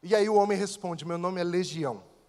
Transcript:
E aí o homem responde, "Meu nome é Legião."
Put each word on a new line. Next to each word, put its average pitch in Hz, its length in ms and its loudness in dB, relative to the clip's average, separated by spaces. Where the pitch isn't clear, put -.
E 180 120 2
aí 208 140 6
o 214 80 2
homem 202 220 4
responde, 180 480 -6
"Meu 170 120 -4
nome 180 220 -4
é 175 60 -2
Legião." 156 580 -4